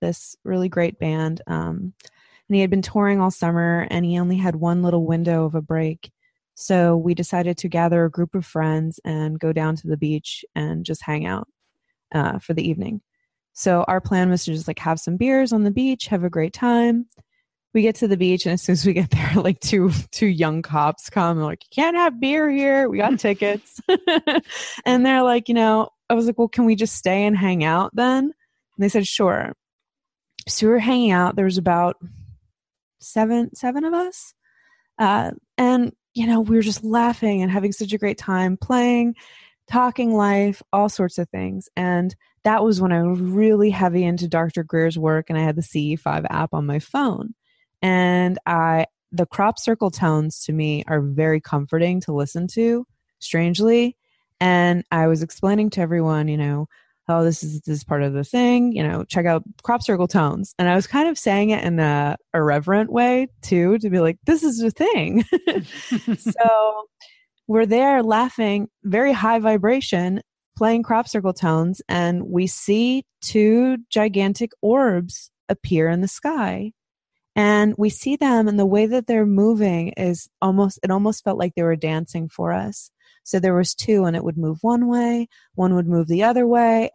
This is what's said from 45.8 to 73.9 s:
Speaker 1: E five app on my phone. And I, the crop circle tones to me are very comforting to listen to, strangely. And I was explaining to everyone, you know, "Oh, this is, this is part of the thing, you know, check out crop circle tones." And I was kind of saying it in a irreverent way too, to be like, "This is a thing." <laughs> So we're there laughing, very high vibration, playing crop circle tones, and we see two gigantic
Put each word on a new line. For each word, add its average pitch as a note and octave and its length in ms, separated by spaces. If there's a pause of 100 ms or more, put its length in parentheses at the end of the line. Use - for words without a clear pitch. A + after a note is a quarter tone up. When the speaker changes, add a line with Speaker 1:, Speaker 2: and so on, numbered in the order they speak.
Speaker 1:
E D#3+ 40
five D3+ 340
app - 240
on D3+ 120
my C#3+ 140
phone. A3+ 560 (480)
And F3+ 640
I, E3 400 (240)
the F3 160
crop G#3 320
circle A3 320
tones D#3 540
to D#3 80
me D3+ 340
are D3+ 140
very D#3 380
comforting E3 640
to D#3 120
listen D3 400
to, A#3 340 (320)
strangely. G#3+ 760 (440)
And F3 520
I E3 140
was D#3+ 160
explaining G3+ 500
to G3 100
everyone, D#3+ 460
you D3+ 100
know, D3 300 (400)
"Oh, E3 160
this E3 200
is, D3+ 180
this D3+ 160
is D3 60
part D3 180
of C#3 120
the C#3 100
thing, B3 480
you G#3 100
know, D#3 220
check F3 240
out E3 160 (180)
crop A#3+ 220
circle F3+ 240
tones." E3+ 500
And F3+ 100
I F3 80
was F#3+ 120
kind D4 200
of D#4+ 120
saying G#3 320
it G#3+ 120
in E3+ 160
a D3 380 (160)
irreverent D#3+ 580
way B3 360 (160)
too, F3+ 340
to G#3+ 140
be F3+ 80
like, E3 260
"This D#4 180
is A#3 180
a A3+ 100
thing." B3 520 (240)
<laughs> D#4+ 160 (540)
So G#3+ 680 (600)
we're A3+ 200
there C4 340
laughing, A3 680 (140)
very A3+ 300
high A3 260
vibration, G#3+ 800 (360)
playing A#3 240
crop A3+ 260
circle F#3+ 260
tones, E3 540
and F3 360
we F3+ 240
see A#3+ 580 (160)
two A#3 560 (120)
gigantic G3+ 640 (120)